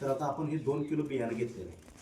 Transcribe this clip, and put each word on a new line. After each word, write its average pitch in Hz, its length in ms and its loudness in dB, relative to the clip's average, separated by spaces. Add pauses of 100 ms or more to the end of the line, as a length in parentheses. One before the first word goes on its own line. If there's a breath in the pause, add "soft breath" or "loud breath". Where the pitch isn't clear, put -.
तर 139 100 0
आता 151 140 2
आपण 147 220 0
हे 147 100 0
दोन 143 260 2
किलो 151 200 2
बियाणं 120 320 0
घेतलेलं 110 360 -2
आहे. - 80 -16 (240)